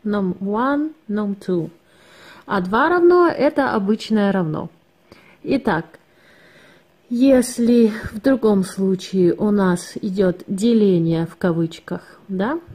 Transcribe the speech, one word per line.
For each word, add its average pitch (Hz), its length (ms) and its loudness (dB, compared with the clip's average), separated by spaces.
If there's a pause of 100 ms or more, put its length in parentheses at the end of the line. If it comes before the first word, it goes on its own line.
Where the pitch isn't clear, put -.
num 202 360 -2
one, 269 540 -4 (140)
num 208 300 -4
two. 170 320 -4 (800)
А 202 140 -2
два 220 280 0
равно — 349 380 4
это 285 480 0
обычное 208 560 0
равно. 170 380 -4 (760)
Итак, 220 540 -2 (1120)
если 240 840 4 (180)
в 214 100 -12
другом 220 440 2
случае 190 680 0
у 214 160 -2
нас 190 520 0
идёт 185 460 -2
"деление" 185 800 2
в 165 120 -16
кавычках, 165 920 -6
да, 202 320 -4 (160)